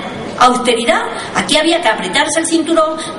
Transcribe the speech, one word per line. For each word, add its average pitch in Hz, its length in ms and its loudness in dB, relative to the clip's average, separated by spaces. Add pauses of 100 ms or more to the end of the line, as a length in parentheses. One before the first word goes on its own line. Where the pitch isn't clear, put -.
(400)
Austeridad, 247 640 2 (340)
aquí 196 220 0
había 330 240 2
que - 80 2
apretarse 254 500 0
el 320 80 0
cinturón, 320 480 2 (220)